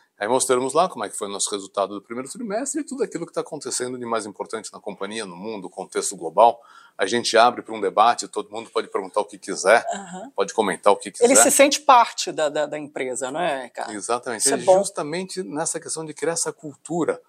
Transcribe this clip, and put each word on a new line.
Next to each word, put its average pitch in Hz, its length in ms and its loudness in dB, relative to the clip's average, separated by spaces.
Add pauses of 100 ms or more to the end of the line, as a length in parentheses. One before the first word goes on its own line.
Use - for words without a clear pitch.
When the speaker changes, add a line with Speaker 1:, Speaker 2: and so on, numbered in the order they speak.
(180)
Speaker 1:
Aí 101 100 -4
mostramos 127 440 2
lá 175 160 2
como 120 160 -8
é 98 60 -8
que - 60 -14
foi 104 120 -8
o - 20 -8
nosso 98 200 -4
resultado 98 420 -4
do 101 80 -10
primeiro 127 300 -12
trimestre 240 500 -6
e 285 40 -6
tudo 262 180 -6
aquilo 170 240 -6
que - 80 -20
tá 160 80 -4
acontecendo 127 560 -8
de 120 80 -8
mais 113 180 -2
importante 104 480 -10
na 95 80 -20
companhia, 104 460 -10
no 87 100 -14
mundo, 98 320 -10
contexto 95 480 -8
global. 90 420 4 (380)
A 104 80 -2
gente 110 320 0
abre 113 240 6
pra 110 140 -10
um 110 80 -6
debate, 101 440 2
todo - 240 -8
mundo 107 200 -10
pode 101 180 -2
perguntar 101 320 -4
o 98 60 -2
que 101 100 -18
quiser, 95 560 4
Speaker 2:
Aham. 98 420 -12
Speaker 1:
pode 98 200 -2
comentar 98 360 2
o 98 60 6
que - 140 -12
quiser. - 160 0
Speaker 2:
Ele - 100 8
se 247 140 8
sente 285 320 4
parte 233 500 4
da, 151 160 0
da, 151 160 -2
da 147 140 -8
empresa, 135 520 -6
não 151 80 -6
é, 135 300 -2
cara? - 240 -10
Speaker 1:
Exatamente. 117 540 -4
Speaker 2:
Isso 139 80 2
é - 40 0
Speaker 1:
É 170 40 -6
Speaker 2:
bom. 190 160 8
Speaker 1:
justamente 185 640 -4
nessa 165 360 -4
questão 156 240 -8
de 151 120 -10
criar 156 180 -2
essa 160 180 -4
cultura 151 800 -2